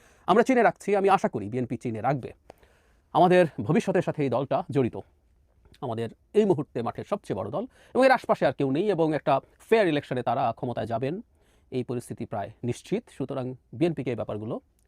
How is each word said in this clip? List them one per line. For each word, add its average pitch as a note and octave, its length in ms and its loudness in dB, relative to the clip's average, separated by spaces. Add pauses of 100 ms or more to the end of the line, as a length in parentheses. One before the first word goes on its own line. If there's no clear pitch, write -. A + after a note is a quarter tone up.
(260)
আমরা G#3 160 4
চিনে B3 200 4
রাখছি, G3 340 2
আমি G3 120 2
আশা F#3+ 200 4
করি G#2 200 -6
বিএনপি B2 280 -4
চিনে A2+ 240 -8
রাখবে। B2+ 320 -2 (800)
আমাদের F3 340 6 (140)
ভবিষ্যতের F#3 420 0
সাথে D3+ 200 -4
এই C#3 60 0
দলটা C3 420 -2
জড়িত, A#2+ 260 0 (840)
আমাদের A2+ 280 -6 (260)
এই G#3+ 100 6
মুহূর্তে C#3 380 0
মাঠের A2+ 220 -6
সবচেয়ে B2+ 340 -4
বড় G2+ 120 -4
দল G3 160 -6 (280)
এবং B3+ 120 4
এর C4 60 6
আশপাশে G#3+ 340 0
আর C3+ 60 2
কেউ C#3 180 -2
নেই F#3 200 0
এবং D#3+ 240 0
একটা C#3 260 0 (200)
ফেয়ার A3 280 2
ইলেকশনে C#3 340 -2
তারা B2 340 0
ক্ষমতায় A#2 300 -4
যাবেন, C3 340 -4 (500)
এই A#2+ 140 -4
পরিস্থিতি A#2+ 420 -8
প্রায় G#2 240 -8 (140)
নিশ্চিত। F3 460 -4
সুতরাং C3 440 -8 (180)
বিএনপিকে C#3 380 -2
এই A#2 60 -2
ব্যাপারগুলো A2 440 -8 (280)